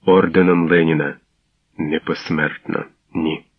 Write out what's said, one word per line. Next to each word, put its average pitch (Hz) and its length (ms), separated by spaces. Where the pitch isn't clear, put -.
орденом 90 640
Леніна. 80 480
Не 80 220
посмертно, - 840
ні. 80 320